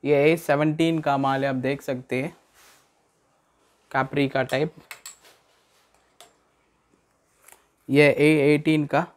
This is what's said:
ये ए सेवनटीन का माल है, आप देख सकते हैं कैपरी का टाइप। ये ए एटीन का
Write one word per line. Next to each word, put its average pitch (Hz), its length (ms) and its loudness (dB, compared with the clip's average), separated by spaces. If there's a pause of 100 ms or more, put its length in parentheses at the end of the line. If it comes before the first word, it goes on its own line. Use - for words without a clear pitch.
ये 143 200 2
ए 160 140 4
सेवनटीन 156 600 0
का 147 180 -2
माल 135 260 -2
है, 139 60 -2
आप 135 80 -4
देख 131 240 -4
सकते 127 400 -6
हैं 160 140 -10 (1600)
कैपरी 135 380 -2
का 135 140 -2
टाइप। 135 300 -4 (3250)
ये 143 200 6
ए 143 220 4 (140)
एटीन 151 400 2
का 147 200 -2 (120)